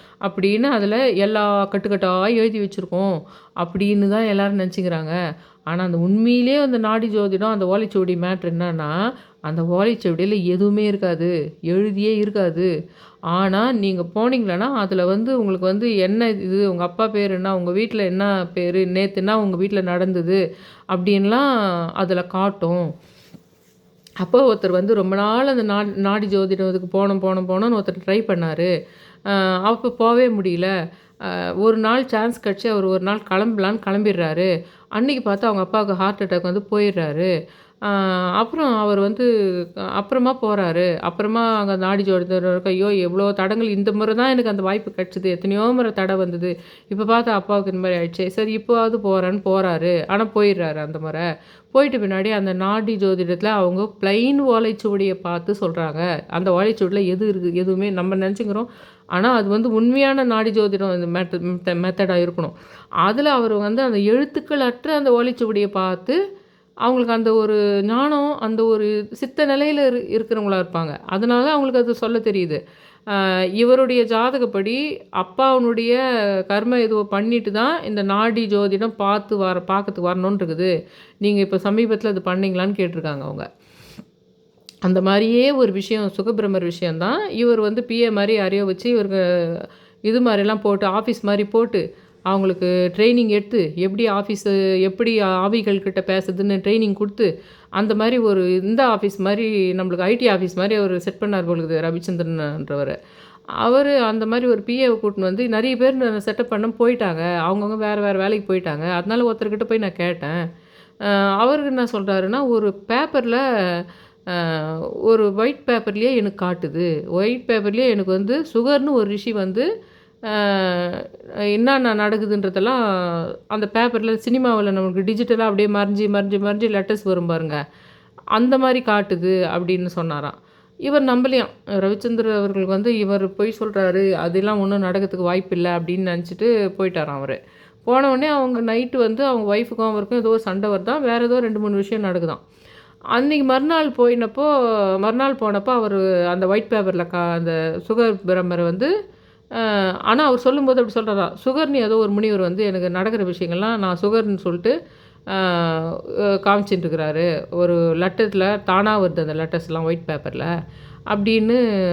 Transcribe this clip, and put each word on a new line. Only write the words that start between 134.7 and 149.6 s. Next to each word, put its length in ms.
நடக்கிறதுக்கு 340
வாய்ப்பில்லை" 540
அப்படின்னு 520
நினைச்சிட்டு 540
போயிட்டாராம் 280
அவரு. 380
போன 260
உடனே 180
அவங்க 460
நைட்டு 240
வந்து 280
அவங்க 300
ஒய்ஃபுக்கும் 340
அவருக்கும் 300
ஏதோ 100
ஒரு 100
சண்டை 300
வருதாம், 320
வேற 220
ஏதோ 160
ரெண்டு, 200
மூணு 160
விஷயம் 280
நடக்குதாம். 360
அன்னைக்கு 480
மறுநாள் 440
போயினப்போ, 680
மறுநாள் 360
போனப்போ 360
அவரு 580
அந்த 200
ஒயிட் 220
பேப்பர்ல 380
கா-, 240
அந்த 560
சுகர் 300
பிரம்மரை 360
வந்து, 460
அ, 60